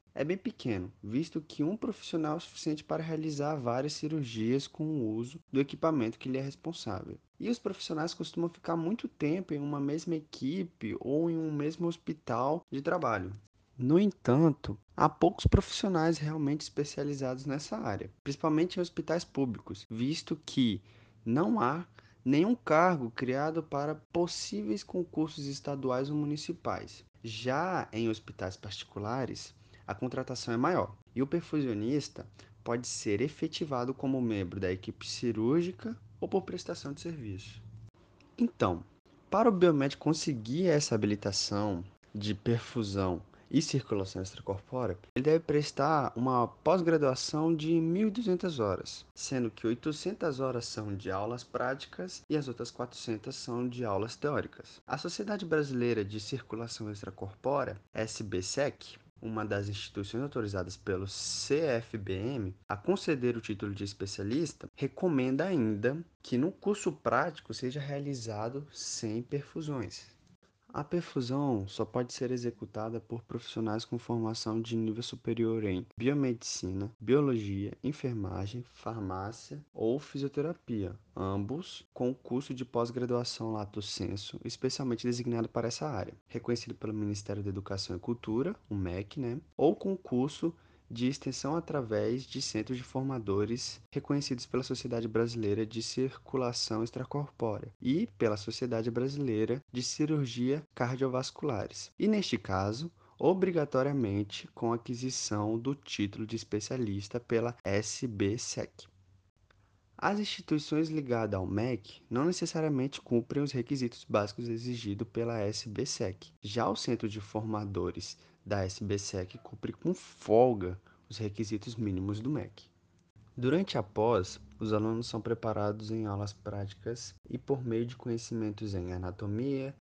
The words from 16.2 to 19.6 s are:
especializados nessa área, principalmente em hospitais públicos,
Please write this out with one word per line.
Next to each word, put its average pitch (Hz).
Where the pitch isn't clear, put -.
especializados 139
nessa 147
área, 107
principalmente 156
em 180
hospitais 170
públicos, -